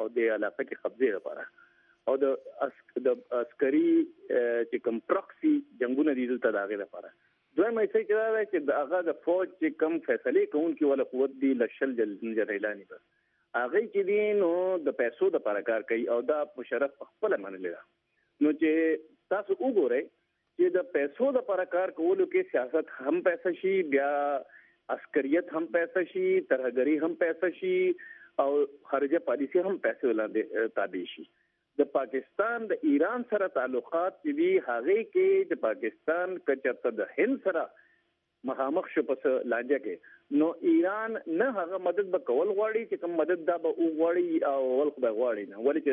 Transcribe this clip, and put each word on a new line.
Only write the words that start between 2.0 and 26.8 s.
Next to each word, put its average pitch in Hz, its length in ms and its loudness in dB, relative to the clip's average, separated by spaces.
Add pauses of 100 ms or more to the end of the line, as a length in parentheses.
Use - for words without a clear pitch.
او 131 140 2
د 135 160 2 (300)
عسک-، - 400 -10
د 123 100 4 (220)
عسکري، 143 560 2
آه، 123 760 0
چې - 160 -4
کوم 117 160 -2 (120)
پراکسي - 380 -2 (300)
جنګونه 131 380 0
دي 127 140 -2
دلته 120 240 0
د 101 80 -2
هغې 101 180 -4
دپاره. 87 280 -14 (460)
دویمه 220 300 2
حصه 220 160 0
چې 202 180 0
دا 220 160 0
ده 214 160 0
چې 180 60 2 (100)
د 131 140 2
هغه 160 260 -2
د 147 160 -2
فوج 175 300 2
چې 156 260 -2
کوم 160 160 2 (100)
فیصلې 127 460 2
کوونکي 151 380 2
ولا 131 240 2
قوت 135 260 0
دي، 135 100 4 (120)
له 110 60 2 (100)
شل 131 220 -2
جل-، 104 220 -2
جنرالانې 104 720 -4
به. 90 60 -18 (640)
هغوی 160 260 0
چې 202 220 0
دي، 208 100 2 (220)
نو 170 100 4 (340)
د 139 160 -2
پیسو 175 360 0
دپاره 104 320 -2
کار 113 200 -2
کوي 117 240 0
او 120 60 2 (100)
دا 151 80 0 (220)
مشرف 131 400 -4
په - 100 -18
خپله 196 360 -2
منلې 92 280 -8
ده. - 80 -18 (580)
نو 151 200 4
چې 160 420 2 (320)
تاسو 214 300 -2
وګورئ 160 400 2 (540)
چې 180 160 4
د 180 200 0
پیسو 143 400 0
دپاره 196 380 -2
کار 180 240 0
کولو 180 340 2
کې 185 220 -2
سیاست 151 360 0 (120)
هم 147 260 0
پیسه 175 320 0
شي، 190 140 0 (180)
بیا 135 160 4 (880)
عسکریت 147 640 0
هم 165 180 -2
پیسه 170 260 0 (120)
شي، 185 100 -2 (300)
ترهګري 127 500 2